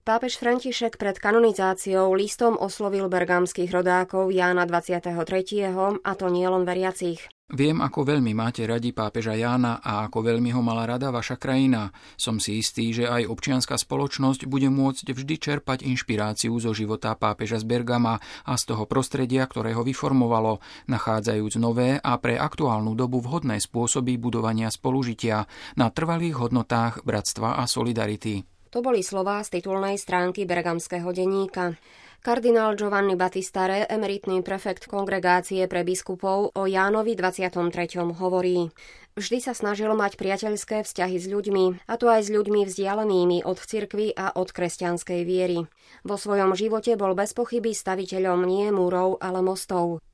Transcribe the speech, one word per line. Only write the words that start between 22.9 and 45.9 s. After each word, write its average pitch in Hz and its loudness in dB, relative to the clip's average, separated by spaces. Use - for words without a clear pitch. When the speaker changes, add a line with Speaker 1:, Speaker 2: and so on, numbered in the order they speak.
Speaker 2:
dobu 123 0
vhodné 123 -2
spôsoby 123 0
budovania 113 0
spolužitia 117 0
na 120 2
trvalých 165 -2
hodnotách 117 0
bratstva 110 -2
a 123 -2
solidarity.“ 110 -2
Speaker 1:
To 240 -4
boli 233 2
slová 196 -2
z 185 -4
titulnej 196 -2
stránky 180 -2
bergamského 175 -2
denníka. 185 -2
Kardinál 226 2
Giovanni 202 2
Battista 185 -2
Re, 196 0
emeritný 196 -2
prefekt 196 -6
Kongregácie 185 0
pre 180 -2
biskupov, 190 -2
o 196 0
Jánovi 208 2
dvadsiatom 180 0
treťom 170 -4
hovorí: 180 2
„Vždy 233 -2
sa 247 -6
snažil 208 0
mať 208 0
priateľské 208 -4
vzťahy 185 -2
s 180 -6
ľuďmi, 190 2
a 226 -2
to 240 2
aj 220 4
s 202 -4
ľuďmi 208 2
vzdialenými 190 2
od 185 -2
cirkvi 208 -4
a - -4
od 185 -4
kresťanskej 175 -4
viery. 180 0